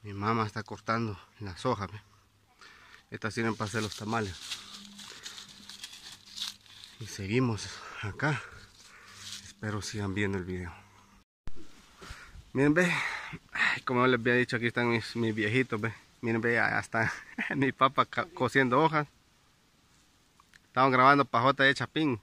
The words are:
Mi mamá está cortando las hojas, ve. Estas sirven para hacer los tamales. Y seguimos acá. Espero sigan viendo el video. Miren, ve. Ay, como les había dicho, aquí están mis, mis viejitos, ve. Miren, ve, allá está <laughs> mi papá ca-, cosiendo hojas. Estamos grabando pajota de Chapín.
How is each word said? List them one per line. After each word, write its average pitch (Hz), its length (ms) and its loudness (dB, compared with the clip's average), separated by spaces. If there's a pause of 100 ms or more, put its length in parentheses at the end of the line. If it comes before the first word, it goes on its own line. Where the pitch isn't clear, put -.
Mi 104 120 -12
mamá 107 320 0
está 104 180 -8
cortando 113 540 -4 (220)
las 98 260 -10
hojas, 101 240 0
ve. 104 120 -14 (1080)
Estas 107 240 -8
sirven 113 220 -2
para 107 140 -6
hacer 110 140 -4
los 101 120 -6
tamales. 107 400 -4 (2750)
Y 117 60 -14
seguimos 107 640 -2 (320)
acá. 113 400 -4 (1040)
Espero 107 360 -6
sigan 101 320 -4
viendo 98 240 -2
el 90 60 -4
video. 90 300 -8 (1800)
Miren, 143 220 4
ve. 175 200 4 (600)
Ay, - 300 0
como 123 240 2
les 127 120 4
había 120 140 2
dicho, 123 240 2
aquí 117 100 0
están 120 220 0
mis, 117 260 0
mis 113 180 0
viejitos, 110 460 0
ve. 110 140 -2 (260)
Miren, 113 220 0
ve, 117 180 2
allá 107 200 2
está 110 340 0 (200)
<laughs> - 220 -6
mi 147 160 2
papá 131 340 2
ca-, - 280 -4
cosiendo 127 480 2
hojas. 151 260 2 (1600)
Estamos 131 260 4
grabando 135 320 8
pajota 131 400 4
de 135 100 6
Chapín. 131 500 -2